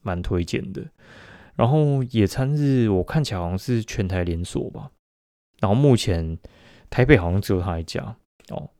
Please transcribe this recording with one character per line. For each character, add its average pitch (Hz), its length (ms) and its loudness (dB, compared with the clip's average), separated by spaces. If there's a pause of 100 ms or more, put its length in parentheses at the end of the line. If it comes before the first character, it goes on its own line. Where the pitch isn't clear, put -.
蛮 87 200 -4
推 90 220 0
荐 - 280 -6
的。 - 80 -10 (760)
然 117 120 4
后 143 320 2 (100)
野 107 160 4
餐 135 280 -2
日 135 360 2
我 92 120 2
看 156 220 0
起 - 100 -6
来 90 60 -4
好 87 80 -4
像 92 100 -2
是 117 240 -2
全 104 240 -4
台 90 160 -2
连 87 220 -2
锁 - 260 -6
吧， - 200 -14 (680)
然 101 100 0
后 101 60 4
目 139 220 6
前 82 420 -2 (520)
台 123 140 2
北 135 120 8
好 87 160 2
像 98 80 2
只 101 120 -2
有 92 80 2
他 87 200 -2
一 - 20 -6
家 - 340 -8 (340)
哦。 - 300 -12